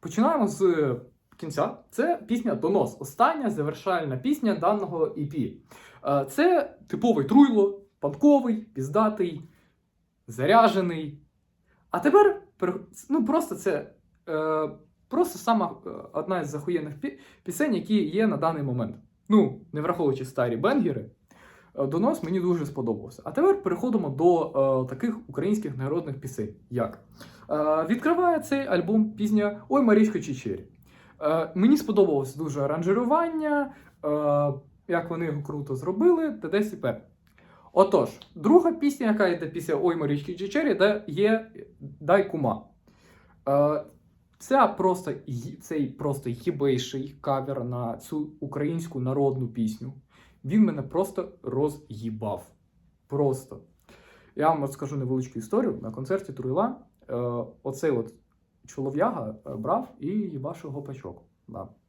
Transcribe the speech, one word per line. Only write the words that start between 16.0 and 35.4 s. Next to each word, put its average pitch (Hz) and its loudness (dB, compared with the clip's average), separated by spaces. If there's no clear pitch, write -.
одна 175 -2
із 147 -6
захуєнних 151 -4
пі-, 403 -8
пісень, 254 0
які 196 0
є 185 0
на 185 0
даний 160 -2
момент. 123 -4
Ну, 202 4
не 151 -4
враховуючи 156 0
старі 123 -2
бенгери, 180 0
е, 139 0
"Донос" 202 0
мені 180 -2
дуже 175 0
сподобався. 113 -6
А 160 -8
тепер 392 4
переходимо 190 0
до, 139 4
е, 127 -8
таких 220 -4
українських 156 -2
народних 143 -4
пісень. 113 -8
Як? 117 -4
Е, 156 2
відкриває 320 2
цей 277 -2
альбом 202 2
пісня 208 0
"Ой, 277 4
Марічко 214 6
Чечері". 123 -6
Е, 156 0
мені 233 6
сподобалось 160 -2
дуже 147 -6
аранжирування, 277 0
е, 147 0
як 170 -2
вони 165 -4
його 147 -4